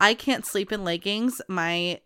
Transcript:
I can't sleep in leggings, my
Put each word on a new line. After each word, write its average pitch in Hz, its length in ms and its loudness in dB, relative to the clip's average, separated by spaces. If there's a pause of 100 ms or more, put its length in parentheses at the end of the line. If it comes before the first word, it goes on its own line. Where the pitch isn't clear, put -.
I 214 140 8
can't 233 320 -2
sleep 196 260 -4
in 208 100 -2
leggings, 202 640 -2
my 175 600 -2